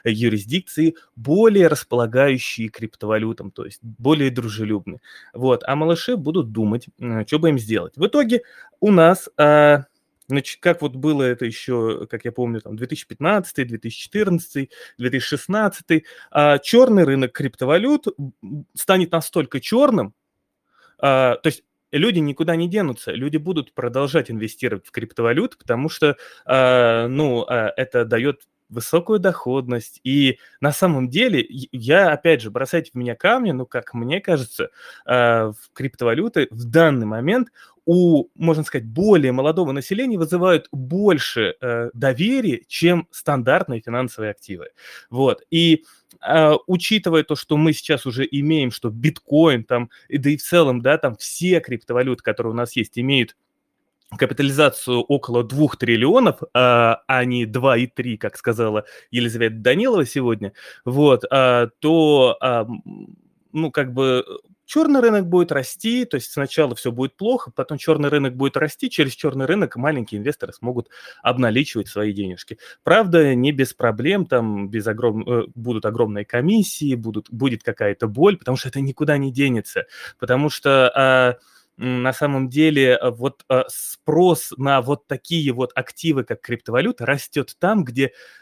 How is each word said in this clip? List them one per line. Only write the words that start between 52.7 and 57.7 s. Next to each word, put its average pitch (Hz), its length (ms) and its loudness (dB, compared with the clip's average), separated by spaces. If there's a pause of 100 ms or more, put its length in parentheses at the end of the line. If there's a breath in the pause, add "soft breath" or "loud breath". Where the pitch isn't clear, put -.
есть, 113 220 -6
имеют 127 360 0 (800)
капитализацию 135 840 0
около 120 420 -2
двух 131 340 0
триллионов, 135 640 2 (120)
а, 120 540 4
а 127 180 2
не 123 220 -2
два 123 300 2